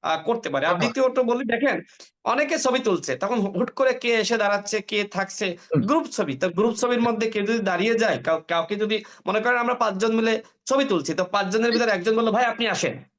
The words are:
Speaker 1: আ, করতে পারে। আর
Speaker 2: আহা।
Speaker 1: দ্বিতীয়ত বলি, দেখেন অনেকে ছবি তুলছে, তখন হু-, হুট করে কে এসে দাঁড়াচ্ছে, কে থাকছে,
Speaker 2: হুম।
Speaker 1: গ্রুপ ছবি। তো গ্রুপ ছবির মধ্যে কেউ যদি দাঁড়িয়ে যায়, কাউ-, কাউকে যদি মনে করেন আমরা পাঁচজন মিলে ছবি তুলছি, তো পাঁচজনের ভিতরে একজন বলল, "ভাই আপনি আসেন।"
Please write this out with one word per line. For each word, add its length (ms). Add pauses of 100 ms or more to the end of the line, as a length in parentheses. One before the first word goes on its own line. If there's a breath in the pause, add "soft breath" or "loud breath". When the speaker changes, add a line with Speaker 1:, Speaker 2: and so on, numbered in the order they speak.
Speaker 1:
আ, 240
করতে 240
পারে। 160
আর 80
Speaker 2:
আহা। 60
Speaker 1:
দ্বিতীয়ত 400
বলি, 260
দেখেন 360 (420 loud breath)
অনেকে 340
ছবি 220
তুলছে, 360
তখন 240
হু-, 200
হুট 120
করে 220
কে 200
এসে 240
দাঁড়াচ্ছে, 440
কে 220
থাকছে, 540 (180 loud breath)
Speaker 2:
হুম। 80
Speaker 1:
গ্রুপ 240
ছবি। 260
তো 160
গ্রুপ 260
ছবির 260
মধ্যে 300
কেউ 140
যদি 140
দাঁড়িয়ে 340
যায়, 300
কাউ-, 240
কাউকে 280
যদি 280 (240 loud breath)
মনে 120
করেন 180
আমরা 160
পাঁচজন 420
মিলে 280 (220 soft breath)
ছবি 200
তুলছি, 280
তো 100
পাঁচজনের 480
ভিতরে 200
একজন 260
বলল, 140
"ভাই 140
আপনি 220
আসেন।" 360 (160)